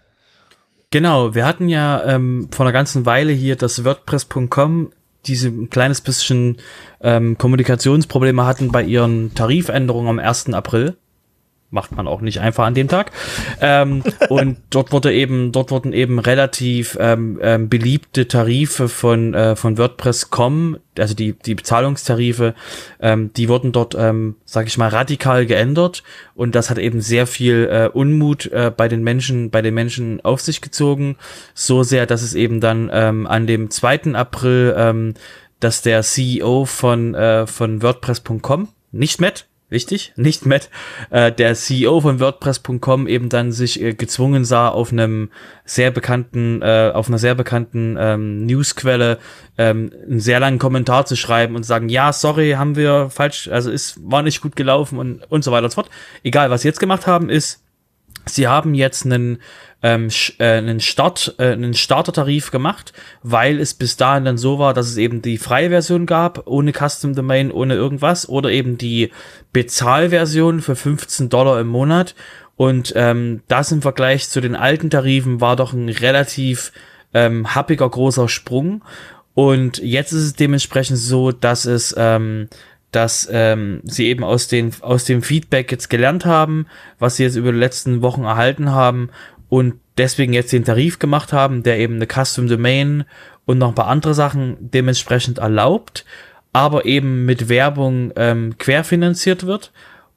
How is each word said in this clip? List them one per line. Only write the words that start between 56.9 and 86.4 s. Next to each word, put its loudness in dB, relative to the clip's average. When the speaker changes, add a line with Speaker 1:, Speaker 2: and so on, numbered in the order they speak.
Speaker 1:
haben, 2
ist, -2
sie -2
haben 2
jetzt 0
einen, 0
ähm, 0
sch-, -4
äh, 4
einen -2
Start-, -2
äh, 2
einen -4
Startertarif 0
gemacht, -4
weil 2
es -4
bis -4
dahin 2
dann 0
so 0
war, 2
dass 0
es -6
eben 0
die -4
freie 0
Version 2
gab, 0
ohne 0
Custom -4
Domain, 0
ohne -2
irgendwas, 0
oder -2
eben -2
die -2
Bezahlversion 2
für -2
fünfzehn -4
Dollar 4
im -2
Monat. 0
Und, 0
ähm, 0
das 0
im 0
Vergleich 0
zu -2
den -2
alten 0
Tarifen 2
war 4
doch -2
ein -2
relativ, -2
ähm, 0
happiger, 0
großer 0
Sprung. -4
Und 2
jetzt -2
ist 0
es -2
dementsprechend 0
so, 0
dass 0
es... 0
Ähm, 0
dass, -2
ähm, 0
sie -2
eben 0
aus 0
den, 0
aus 0
dem 0
Feedback -2
jetzt -6
gelernt 2
haben, 2